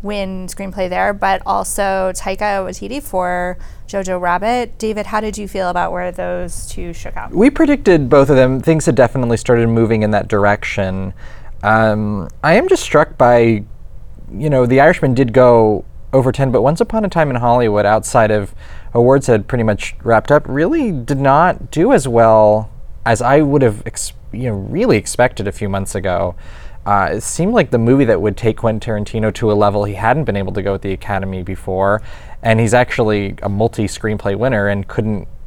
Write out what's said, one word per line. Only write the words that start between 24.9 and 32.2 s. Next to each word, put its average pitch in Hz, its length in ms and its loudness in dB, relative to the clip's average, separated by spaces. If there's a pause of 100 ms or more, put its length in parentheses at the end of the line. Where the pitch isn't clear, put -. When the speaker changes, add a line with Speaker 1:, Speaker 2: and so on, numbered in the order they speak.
Speaker 2:
expected 110 520 -2
a 98 40 -6
few 104 160 -6
months 95 260 -4
ago. 90 400 -2 (500)
Uh, 98 280 2
it 101 100 -4
seemed 190 320 -2
like 196 160 2
the 123 80 2
movie 131 260 4
that 110 160 2
would 101 160 0
take 113 220 -2
Quentin 110 220 -2
Tarantino 107 540 -4
to 110 160 0
a 104 40 4
level 101 300 2
he 104 100 -6
hadn't 117 300 0
been 107 120 -2
able 95 160 -4
to 101 100 -4
go 98 120 -2
at 92 80 -8
the 98 100 -4
Academy 95 500 -6
before, 98 600 -2 (400)